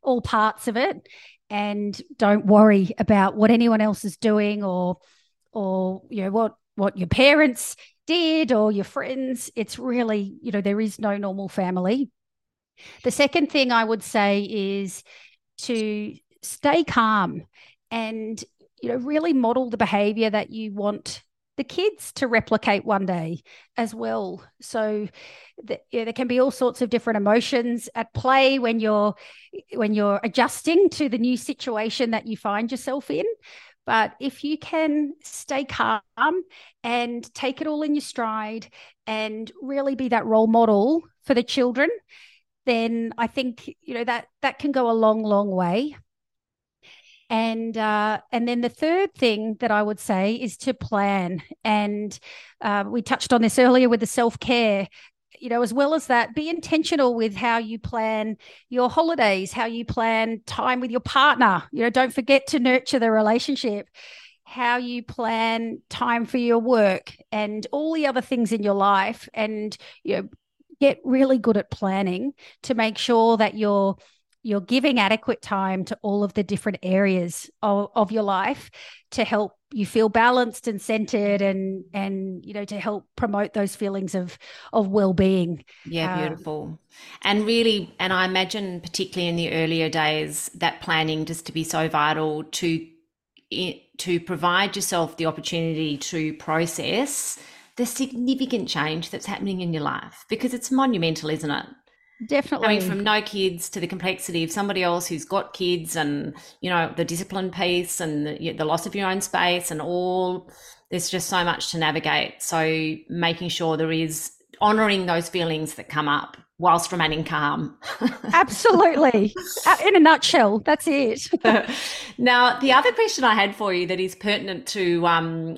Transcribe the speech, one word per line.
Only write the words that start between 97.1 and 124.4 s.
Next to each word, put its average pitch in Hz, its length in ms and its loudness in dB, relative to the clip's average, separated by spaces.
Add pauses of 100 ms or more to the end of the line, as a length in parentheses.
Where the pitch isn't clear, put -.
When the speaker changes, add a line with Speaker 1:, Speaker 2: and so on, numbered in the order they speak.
Speaker 2:
the 240 100 -2
significant 254 840 -4
change 156 400 -4
that's - 160 -12
happening 196 360 -6
in 170 120 -2
your 156 80 -4
life, - 480 -6
because 247 240 -4
it's 240 160 -8
monumental, 170 600 0
isn't 156 180 -4
it? - 160 -4 (640)
Speaker 1:
Definitely. 247 520 0
Speaker 2:
Coming - 20 -2
from 185 220 -4
no 214 180 2
kids 190 500 -4
to 190 100 -8
the 175 60 -4
complexity 185 580 -4
of 160 40 -6
somebody 202 320 -4
else 175 240 0
who's 160 200 -8
got - 280 -6
kids 175 440 -4
and, 147 360 -4 (280)
you 180 80 -6
know, 170 260 0
the 170 80 -2
discipline 185 480 -6
piece 180 480 -2
and 151 260 -4
the, 151 280 -6
the 160 100 -4
loss 160 220 0
of 196 100 -8
your 196 140 -2
own 190 100 -2
space 180 500 0
and 156 120 -6
all, 180 680 -2 (400)
there's 175 200 -4
just 180 180 -4
so 180 160 0
much - 280 -2
to 170 60 -6
navigate. 156 640 -2
So 160 540 0 (140)
making 170 400 -2
sure 160 260 -2
there 160 160 -2
is 160 400 -4 (300)
honouring 208 460 2
those 170 200 0
feelings 160 460 -2
that - 160 -16
come 151 180 -2
up - 300 -2 (200)
whilst 170 360 4
remaining 156 320 0
calm. 151 520 -2 (220)
<laughs> - 320 -2
Speaker 1:
Absolutely. 302 1040 4 (300)
Uh, 339 100 8 (100)
in 392 120 8
a - 20 10
nutshell, 277 600 6
that's 302 280 0
it. 269 420 0 (140)
<laughs> 220 260 4 (480)
Speaker 2:
Now, 247 440 4
the 269 100 4
other 302 220 6
question 440 320 0
I 220 100 6
had 208 220 2
for 202 160 -2
you 180 140 -2
that 180 120 -2
is 185 160 -4
pertinent 196 520 -4